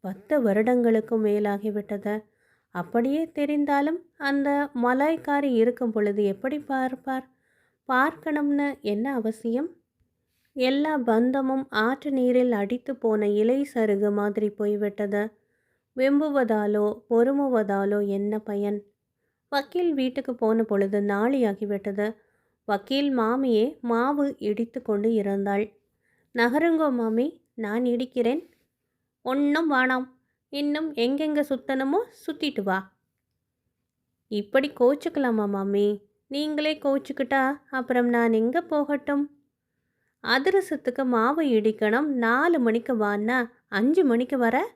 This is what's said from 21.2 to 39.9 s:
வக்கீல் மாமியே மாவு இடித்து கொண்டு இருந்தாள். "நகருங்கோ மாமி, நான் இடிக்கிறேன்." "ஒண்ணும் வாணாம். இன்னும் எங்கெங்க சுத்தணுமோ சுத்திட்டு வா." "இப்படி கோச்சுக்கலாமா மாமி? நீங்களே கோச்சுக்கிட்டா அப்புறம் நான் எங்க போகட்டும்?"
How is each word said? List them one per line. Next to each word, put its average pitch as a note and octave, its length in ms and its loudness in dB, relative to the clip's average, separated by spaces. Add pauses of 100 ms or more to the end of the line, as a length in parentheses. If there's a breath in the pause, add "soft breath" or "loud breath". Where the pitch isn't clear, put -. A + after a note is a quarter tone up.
வக்கீல் C4+ 500 -2
மாமியே A#3 480 2 (140)
மாவு B3+ 480 0 (120)
இடித்து A3+ 420 -4
கொண்டு G#3+ 320 0
இருந்தாள். G3+ 520 0 (720)
"நகருங்கோ D#4 560 2
மாமி, A#3 360 0 (260)
நான் A3+ 320 -4
இடிக்கிறேன்." B3 580 -2 (840)
"ஒண்ணும் C#4+ 440 0
வாணாம். B3+ 360 2 (480)
இன்னும் D4 400 -2
எங்கெங்க C#4+ 480 0
சுத்தணுமோ C4+ 580 -2 (140)
சுத்திட்டு D4 500 -6
வா." F#3+ 140 0 (1500)
"இப்படி A3 380 -2
கோச்சுக்கலாமா C4 800 0
மாமி? G3+ 400 0 (440)
நீங்களே D4+ 460 -2
கோச்சுக்கிட்டா C#4 640 -2 (280)
அப்புறம் B3 380 0
நான் A#3 240 2
எங்க A3+ 280 2
போகட்டும்?" D4 640 -2 (960)